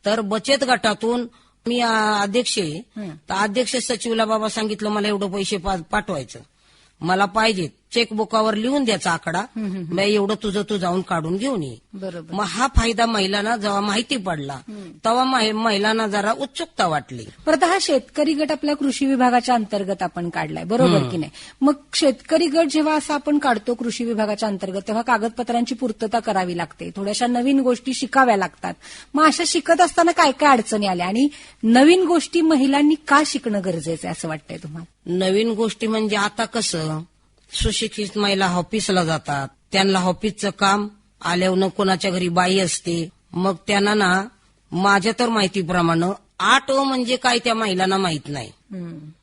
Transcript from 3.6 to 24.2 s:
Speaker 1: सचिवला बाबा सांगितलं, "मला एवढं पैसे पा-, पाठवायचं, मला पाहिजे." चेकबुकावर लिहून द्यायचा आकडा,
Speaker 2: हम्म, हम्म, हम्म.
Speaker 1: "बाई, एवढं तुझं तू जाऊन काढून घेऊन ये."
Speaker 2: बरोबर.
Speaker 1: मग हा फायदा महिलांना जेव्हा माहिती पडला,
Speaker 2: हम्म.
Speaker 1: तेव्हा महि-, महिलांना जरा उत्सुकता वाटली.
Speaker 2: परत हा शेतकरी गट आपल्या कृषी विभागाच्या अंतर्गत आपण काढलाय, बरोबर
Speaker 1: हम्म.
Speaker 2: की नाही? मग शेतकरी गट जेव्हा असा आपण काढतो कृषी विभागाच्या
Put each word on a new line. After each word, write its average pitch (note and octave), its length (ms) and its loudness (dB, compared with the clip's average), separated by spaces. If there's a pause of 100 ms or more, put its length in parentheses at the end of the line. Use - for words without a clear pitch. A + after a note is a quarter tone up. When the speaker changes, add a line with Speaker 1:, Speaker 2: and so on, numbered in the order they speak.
Speaker 1:
सचिवला A#3 500 -2
बाबा A3 240 -2
सांगितलं, G#3+ 400 -4
"मला G#3 180 0
एवढं G3+ 220 -2
पैसे G3 280 -4
पा-, F3+ 240 -4 (100)
पाठवायचं, E3+ 480 -6 (640)
मला F#3 240 2
पाहिजे." G3 680 -2
चेकबुकावर A3 640 0
लिहून B3+ 300 0
द्यायचा G3 280 0
आकडा, E3 280 -2
Speaker 2:
हम्म, A3 260 -6
हम्म, F#3 180 -6
हम्म. E3+ 120 -6
Speaker 1:
"बाई, G3+ 180 2
एवढं G#3 300 2
तुझं G#3 260 -2
तू G#3 80 -2
जाऊन F3+ 240 0
काढून E3+ 360 -2
घेऊन A3+ 260 -2
ये." B2 140 -10 (160)
Speaker 2:
बरोबर. F3 400 -12
Speaker 1:
मग G3+ 100 -2
हा G3+ 240 -2
फायदा A#3 380 2
महिलांना G#3 520 0
जेव्हा G3+ 220 -2
माहिती G#3+ 380 -2
पडला, D#3 360 -6
Speaker 2:
हम्म. G3+ 300 -14
Speaker 1:
तेव्हा A3+ 400 0
महि-, A#3 320 0
महिलांना A3 520 0
जरा G3+ 240 0
उत्सुकता C4 560 -4
वाटली. C3 380 -4 (200)
Speaker 2:
परत D#4 180 4
हा F4+ 180 2
शेतकरी D4+ 520 0
गट D4 180 -2
आपल्या D4 240 -2
कृषी C#4 300 -2
विभागाच्या B3 500 2
अंतर्गत G3+ 480 -2
आपण F3 260 -4
काढलाय, D#3+ 340 -6
बरोबर A3+ 340 4
Speaker 1:
हम्म. C3 120 0
Speaker 2:
की F3 80 -4
नाही? D3 140 -6 (300)
मग C#4+ 120 4 (200)
शेतकरी D#4+ 540 0
गट E4 240 2
जेव्हा D#4 240 2
असा D4+ 180 -2
आपण D4 240 0
काढतो B3 360 0
कृषी A#3+ 300 -4
विभागाच्या G#3+ 460 -2